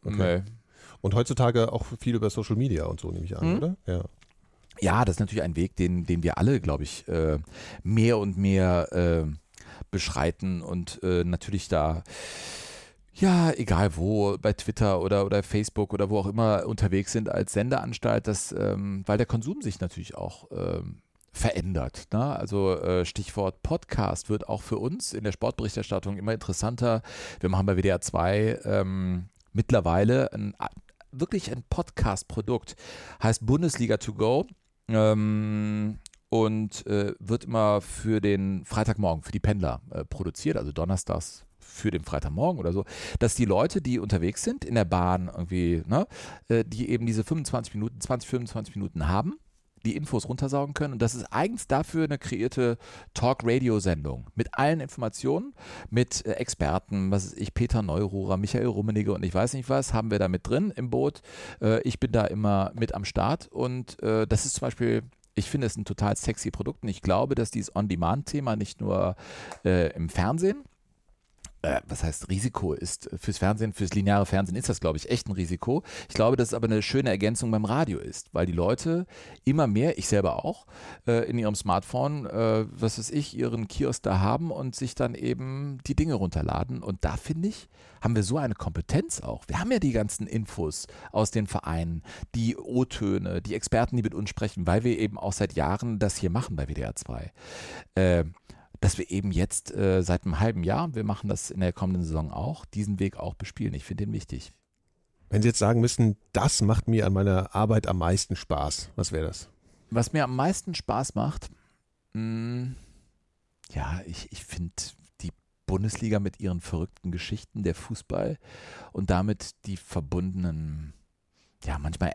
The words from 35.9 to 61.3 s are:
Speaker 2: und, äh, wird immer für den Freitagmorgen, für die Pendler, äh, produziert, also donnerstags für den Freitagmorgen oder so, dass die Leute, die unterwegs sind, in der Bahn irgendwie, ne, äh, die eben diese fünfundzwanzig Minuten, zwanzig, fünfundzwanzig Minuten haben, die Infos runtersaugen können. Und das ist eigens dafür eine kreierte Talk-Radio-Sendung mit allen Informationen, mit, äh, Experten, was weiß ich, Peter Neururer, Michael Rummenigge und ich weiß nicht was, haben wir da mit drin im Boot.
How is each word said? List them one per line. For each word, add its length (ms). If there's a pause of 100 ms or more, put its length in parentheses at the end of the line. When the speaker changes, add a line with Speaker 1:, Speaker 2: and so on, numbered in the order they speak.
Speaker 2:
und, 580
äh, 320
wird 240
immer 360
für 400
den 460
Freitagmorgen, 560
für 100
die 80
Pendler, 420 (100)
äh, 120
produziert, 540
also 140
donnerstags 720 (140)
für 320
den 120
Freitagmorgen 560
oder 140
so, 120 (340)
dass 160
die 100
Leute, 380
die 160
unterwegs 420
sind, 240
in 80
der 120
Bahn 460
irgendwie, 540
ne, 220 (400)
äh, 180
die 240
eben 160
diese 180
fünfundzwanzig 520
Minuten, 260
zwanzig, 300
fünfundzwanzig 440
Minuten 320
haben, 280 (500)
die 100
Infos 320
runtersaugen 460
können. 200
Und 100
das 100
ist 120
eigens 420
dafür 380
eine 120
kreierte 600 (340)
Talk-Radio-Sendung 1200
mit 240
allen 220
Informationen, 760 (380)
mit, 340
äh, 60
Experten, 800
was 160
weiß 100
ich, 160
Peter 300
Neururer, 540
Michael 280
Rummenigge 480
und 100
ich 120
weiß 180
nicht 160
was, 240
haben 160
wir 80
da 120
mit 180
drin 280
im 140
Boot. 320 (400)